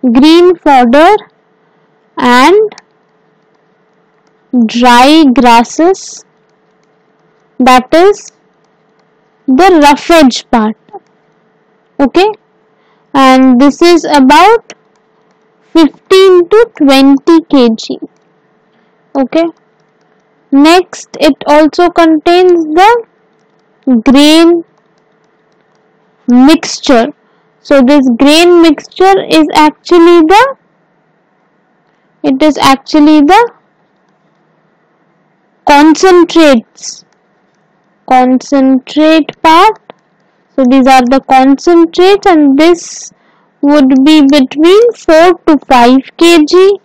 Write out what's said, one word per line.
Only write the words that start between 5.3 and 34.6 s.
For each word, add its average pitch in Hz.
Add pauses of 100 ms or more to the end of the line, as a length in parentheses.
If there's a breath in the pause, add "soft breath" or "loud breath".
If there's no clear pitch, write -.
grasses, 240 (1300)
that 254
is 381 (1160)
the 330
roughage 285
part. 220 (1200)
Okay, 330 (840)
and 262
this 285
is 339
about 311 (1000)
fifteen 359
to 453
twenty 277 (100)
K 247
G. - (1160)
Okay, 277 (1080)
next 320
it - (120)
also 311
contains 349 (120)
the 440 (1000)
grain 320 (1600)
mixture. 254 (560)
So 277
this 269 (100)
grain 330
mixture 370 (120)
is 311
actually 339
the, 440 (1700)
it 269
is 302
actually 302
the 392 (2000)